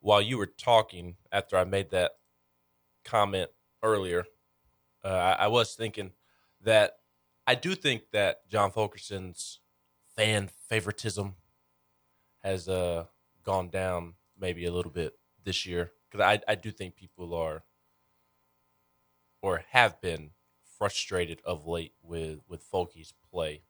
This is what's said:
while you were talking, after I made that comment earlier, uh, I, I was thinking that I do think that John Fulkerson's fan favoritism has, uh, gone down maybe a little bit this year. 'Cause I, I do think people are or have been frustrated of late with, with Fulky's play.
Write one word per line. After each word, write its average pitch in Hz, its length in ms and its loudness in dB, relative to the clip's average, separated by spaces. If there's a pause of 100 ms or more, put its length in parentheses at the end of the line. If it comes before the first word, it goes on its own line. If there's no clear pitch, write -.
while 101 200 6
you 117 160 0
were 101 80 -2
talking, 92 680 2 (160)
after 98 260 0
I 92 60 6
made 98 260 -2
that 90 220 2 (920)
comment 98 460 0 (320)
earlier, 92 440 0 (800)
uh, 98 40 -4
I, 92 240 2
I 101 160 2
was 113 260 2
thinking 104 380 -8 (500)
that 107 360 6 (500)
I 127 80 4
do 180 180 -4
think 135 380 -2
that 101 360 0
John 101 220 2
Fulkerson's 95 920 -6 (540)
fan 107 360 2 (180)
favoritism 101 680 -4 (1080)
has, 92 260 -4
uh, 87 360 -2 (380)
gone 95 260 -2
down 90 440 -4 (260)
maybe 87 260 -6
a 87 60 -2
little 87 200 -4
bit 80 220 -6 (300)
this 92 220 -4
year. 87 280 -6 (180)
'Cause 104 100 -2
I, 101 260 4
I 107 60 2
do 90 160 -6
think 90 260 -12
people 87 380 -14
are 80 300 -4 (1800)
or 90 280 -2
have 117 320 4
been 78 300 -6 (460)
frustrated 90 680 -2
of 85 200 -6
late 82 280 -6 (100)
with, 82 440 -8
with 85 160 -16
Fulky's 82 500 -6 (180)
play. 78 380 -6